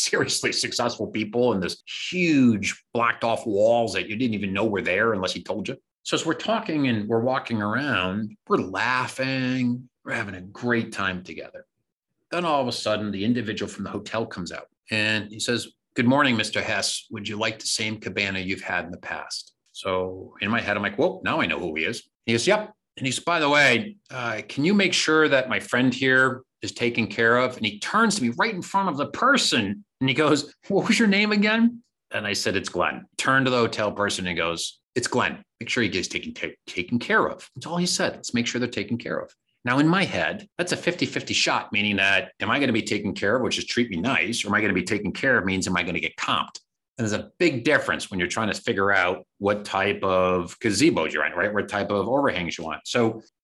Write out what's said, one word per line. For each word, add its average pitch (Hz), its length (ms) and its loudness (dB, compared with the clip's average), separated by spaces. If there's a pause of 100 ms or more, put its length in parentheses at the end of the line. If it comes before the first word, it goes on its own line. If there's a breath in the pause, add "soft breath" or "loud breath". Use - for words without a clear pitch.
seriously - 480 0
successful 117 560 -2
people 110 440 0
in 98 80 0
this 85 220 -4 (280)
huge 131 800 4
blocked 117 320 0
off 113 220 0
walls 113 480 4
that 185 140 -2
you 104 80 -6
didn't 117 180 0
even 98 180 -2
know 101 140 2
were 98 160 0
there 98 320 2
unless 92 180 -2
he 90 100 -8
told - 260 -6
you. 131 80 -6 (260)
So - 120 -2
as 151 100 -2
we're 160 100 0
talking 170 540 -2
and 107 200 0
we're 113 120 2
walking 123 400 -2
around, 104 760 -2 (120)
we're 202 100 4
laughing, 127 1300 -2 (160)
we're 110 100 -6
having 101 200 -6
a 90 60 -12
great 113 520 -2
time 95 300 -4
together. 78 440 -16 (640)
Then 175 140 -4
all 147 180 2
of 123 60 0
a 117 40 -2
sudden, 107 380 -2
the 98 140 -4
individual 107 460 -2
from 101 140 -10
the 92 60 -8
hotel 110 340 -6
comes 87 280 -10
out - 160 -12 (220)
and 107 400 0
he 107 100 -12
says, 117 280 -2 (260)
"Good 123 120 2
morning, 135 300 4
Mister 107 260 -2
Hess. - 480 -2
Would 101 180 -10
you 104 80 -6
like 113 220 -2
the - 80 -12
same 110 320 -2
cabana 98 400 -4
you've 92 240 -4
had 90 220 -4
in 85 80 -12
the 87 60 -12
past?" - 540 -10 (200)
So 92 680 -6
in 101 100 -2
my 113 100 0
head, 101 160 0
I'm 101 60 0
like, 101 140 -2
"Whoa, 127 280 0
now 143 160 0
I 110 60 0
know 78 120 -2
who 78 160 -4
he 80 100 -2
is." 117 240 -6 (180)
He 113 60 0
goes, 117 140 0
"Yep." 208 260 2 (240)
And 131 100 -6
he 127 60 -2
says, - 120 -6
"By 170 160 0
the 143 80 2
way, 127 480 4 (140)
uh, 120 380 -6
can 139 160 -2
you 190 100 4
make 196 200 4
sure 156 340 4
that 131 200 4
my 104 100 0
friend 127 340 2
here 131 500 4 (200)
is 107 100 -6
taken 117 360 0
care 117 280 4
of?" 127 200 2
And 107 100 -4
he 104 140 -4
turns 220 360 2
to - 60 -2
me 117 160 2
right 214 160 0
in 175 80 -6
front 196 260 -2
of 143 80 -2
the 143 120 -2
person 131 760 0 (160)
and 131 80 2
he 135 60 2
goes, 147 400 2 (140)
"What 196 200 2
was 214 100 2
your 226 100 6
name 208 240 4
again?" 226 500 4 (300)
And 107 140 -6
I 101 60 -2
said, 104 240 0
"It's - 120 -2
Glenn." 78 380 -2 (120)
Turn 135 260 4
to 131 60 4
the 123 80 4
hotel 110 320 2
person 95 380 -2
and 85 80 -2
goes, 82 440 -4 (140)
"It's 123 140 0
Glenn. 110 360 0 (140)
Make 110 100 -10
sure 123 140 0
he 104 60 2
gets 90 200 -4
taken, 78 240 -8
ta-, - 240 -10 (120)
taken 127 320 -4
care 202 260 2
of." - 300 -10
That's 131 100 -14
all 165 100 -6
he 175 100 0
said. - 280 -2
"Let's - 200 -10
make 120 120 0
sure 120 140 -4
they're 123 80 -2
taken 113 300 -4
care - 200 -6
of." - 160 -10 (280)
Now, 127 160 2
in 151 80 4
my 180 180 4
head, 87 520 -2
that's 175 160 -2
a - 40 0
fifty-fifty 139 580 -4
shot, - 360 0
meaning 104 260 2
that 98 440 2
am 101 100 -2
I 127 80 2
gonna 131 140 2
be 110 80 2
taken 104 320 -2
care 104 240 2
of, 127 60 0
which 95 160 0
is - 80 -6
treat 120 240 0
me 87 80 -4
nice, 107 440 0
or 104 60 -6
am 101 60 0
I 104 80 2
gonna 101 100 2
be 92 100 2
taken 98 300 -2
care 131 240 2
of 98 80 2
means 95 220 0
am 92 100 0
I 90 60 2
gonna 87 180 -4
get 80 160 -6
comped? - 440 -4 (360)
And 113 120 -2
there's 101 40 0
a - 260 -4
big 135 260 2
difference 127 460 0
when 95 80 -4
you're 90 100 0
trying 107 240 -2
to - 80 -6
figure 98 300 2
out 92 360 2 (120)
what 104 260 0
type 101 380 -2
of 92 580 2
gazebos 95 520 2
you're 76 140 0
in, 80 60 -6
right? 95 200 0
What 101 160 -2
type 101 220 -2
of 101 180 0
overhangs 110 480 0
you 85 80 -10
want. 76 220 -8
So 113 360 0 (220 loud breath)